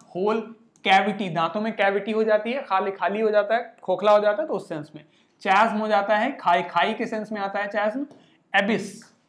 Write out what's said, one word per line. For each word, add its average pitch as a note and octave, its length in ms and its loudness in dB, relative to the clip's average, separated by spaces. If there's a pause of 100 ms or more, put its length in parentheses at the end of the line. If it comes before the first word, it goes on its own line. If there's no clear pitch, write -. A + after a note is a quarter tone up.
(160)
होल, G#3+ 400 -2 (280)
कैविटी, G3+ 460 2
दांतों E3 320 -2
में A3 140 -6
कैविटी G3+ 360 0
हो A3 120 0
जाती G#3+ 280 0
है, C4+ 120 -6
खाली, G3 280 -2
खाली G3 300 -2
हो G#3+ 100 2
जाता G#3 240 2
है, - 280 -6
खोखला F#3 280 2
हो G#3 80 8
जाता G#3 220 0
है, D#4+ 60 -4
तो D4+ 60 -6
उस - 160 -8
सेंस D3+ 260 -10
में। - 100 -18 (360)
चैस्म G3+ 360 4
हो G#3+ 100 -2
जाता G#3 280 2
है, A3+ 160 0
खाई, F3+ 320 2
खाई F#3+ 300 0
के G3 120 -4
सेंस G#3+ 260 -8
में G#3 100 -6
आता G3 180 -4
है G#3 80 -4
चैस्म। A3 400 -4 (480)
एबिस, - 580 -2 (160)